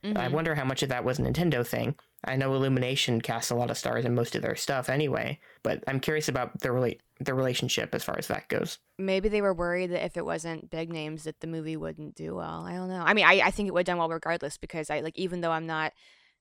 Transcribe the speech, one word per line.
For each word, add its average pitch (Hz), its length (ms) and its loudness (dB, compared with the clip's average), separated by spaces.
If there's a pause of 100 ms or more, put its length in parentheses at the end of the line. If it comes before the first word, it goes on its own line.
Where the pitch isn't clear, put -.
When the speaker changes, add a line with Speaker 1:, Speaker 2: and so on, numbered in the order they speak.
Speaker 1:
Mm-hmm. 139 300 0
Speaker 2:
wonder 160 200 0
how 143 100 -2
much 131 180 0
of 135 80 0
that 123 140 0
was 127 140 2
a 127 40 0
Nintendo 131 440 2
thing. 120 280 0 (320)
I 131 100 -2
know 135 180 4
Illumination 131 680 2
casts 117 300 -2
a 123 40 2
lot 120 160 0
of 117 80 -2
stars 120 260 0
in 123 100 2
most 117 200 2
of - 80 -2
their - 140 -2
stuff 135 320 -2
anyway, 135 500 0 (240)
but - 240 0
I'm 135 140 0
curious 156 280 0
about 127 320 -2
their 131 120 0
rela-, 123 260 2 (220)
their 135 140 -2
relationship - 600 0
as - 100 -2
far - 140 -4
as - 100 -6
that - 200 -4
goes. - 300 -2 (200)
Speaker 1:
Maybe 190 300 0
they 208 140 2
were 196 120 4
worried 175 360 0
that 175 140 -2
if 170 120 -6
it 170 80 -4
wasn't 165 460 -6
big 165 220 -6
names 156 320 -8
that 156 160 -10
the 165 60 -10
movie 160 300 -6
wouldn't 156 380 -8
do 160 200 -8
well. 165 320 -8
I 175 80 -8
don't 185 140 -6
know. 185 160 -6
I 156 100 6
mean, 196 120 8
I, 185 180 10
I 180 60 4
think 202 180 -2
it 180 60 -4
would 175 60 4
have 180 140 2
done 175 40 0
well 165 100 2
regardless 165 500 -4
because - 320 -8
I, 151 100 -2
like, 156 180 -8
even 180 240 -4
though 165 100 0
I'm 160 140 -2
not 156 260 -2 (480)